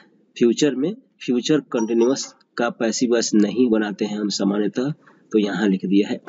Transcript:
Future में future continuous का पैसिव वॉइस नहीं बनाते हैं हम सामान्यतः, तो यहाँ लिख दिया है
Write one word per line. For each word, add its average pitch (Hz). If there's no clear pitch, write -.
Future 123
में 147
future 127
continuous 117
का 120
पैसिव 117
वॉइस 113
नहीं 107
बनाते 110
हैं 104
हम 104
सामान्यतः, 143
तो 110
यहाँ 104
लिख 95
दिया 98
है 123